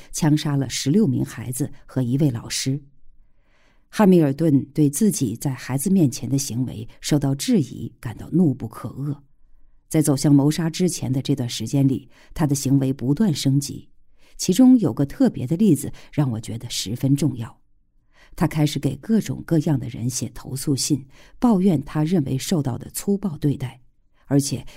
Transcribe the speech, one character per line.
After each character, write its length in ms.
枪 260
杀 160
了 160
十 220
六 160
名 160
孩 260
子 180
和 140
一 180
位 120
老 180
师。 320
汉 160
密 120
尔 120
顿 340
对 220
自 220
己 240
在 180
孩 240
子 140
面 180
前 220
的 80
行 260
为 240
受 180
到 160
质 260
疑 380
感 180
到 140
怒 240
不 140
可 220
遏。 280
在 120
走 160
向 160
谋 160
杀 220
之 180
前 240
的 80
这 140
段 140
时 180
间 220
里， 200
他 140
的 80
行 240
为 140
不 200
断 220
升 240
级， 300
其 160
中 260
有 160
个 100
特 240
别 160
的 120
例 180
子 180
让 180
我 80
觉 180
得 140
十 240
分 220
重 200
要。 240
他 100
开 180
始 140
给 200
各 220
种 240
各 140
样 180
的 120
人 200
写 240
投 220
诉 220
信， 280
抱 200
怨 220
他 220
认 180
为 160
受 240
到 160
的 120
粗 280
暴 200
对 180
待， 240
而 120
且 260